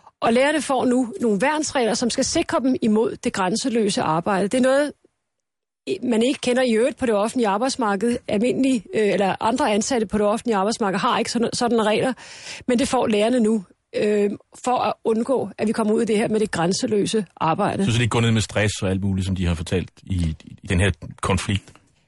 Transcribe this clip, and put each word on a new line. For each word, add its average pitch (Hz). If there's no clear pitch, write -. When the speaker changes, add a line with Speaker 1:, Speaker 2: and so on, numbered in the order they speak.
Speaker 1:
Og 233
lærerne 277
får 262
nu 247
nogle 208
værnsregler, 285
som 247
skal 262
sikre 330
dem 262
imod 220
det 240
grænseløse 208
arbejde. 180
Det 254
er 240
noget, 269
man 226
ikke 254
kender 247
i 247
øvrigt 226
på 262
det 226
offentlige 220
arbejdsmarked. 220
Almindelige, 247
øh, 214
eller 185
andre 240
ansatte 214
på 208
det 208
offentlige 220
arbejdsmarked 196
har 233
ikke 233
sådan, 233
sådanne 226
regler, 220
men 247
det 269
får 240
lærerne 226
nu, 214
øh, 208
for 247
at 208
undgå, 226
at 214
vi 220
kommer 220
ud 226
i 226
det 208
her 226
med 214
det 202
grænseløse 196
arbejde. 175
Speaker 2:
Så, 151
så 110
det 123
ikke 117
går 120
ned 117
med 113
stress 104
og 98
alt 95
muligt, 95
som 95
de 92
har 85
fortalt 85
i, 85
i -
den 92
her 95
konflikt? -